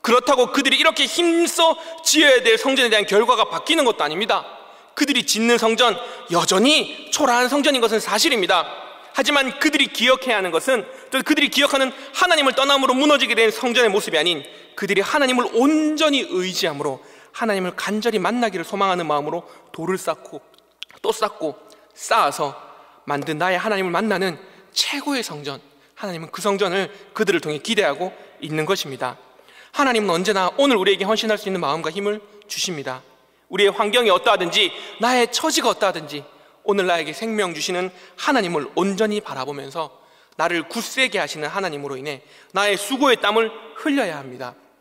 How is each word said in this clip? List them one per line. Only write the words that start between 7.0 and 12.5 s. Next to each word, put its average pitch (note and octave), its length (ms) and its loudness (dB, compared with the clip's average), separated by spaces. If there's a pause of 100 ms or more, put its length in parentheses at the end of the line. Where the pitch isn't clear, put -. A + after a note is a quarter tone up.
초라한 B3 380 2
성전인 C#4 320 2
것은 A3 180 2
사실입니다. G3 720 0 (420)
하지만 C4+ 460 0
그들이 D4 280 2
기억해야 B3+ 500 2
하는 F#3+ 140 -2
것은, G3 340 0 (260)
또 C4 100 0
그들이 D4 280 2
기억하는 C#4 420 2 (220)
하나님을 D#4 400 2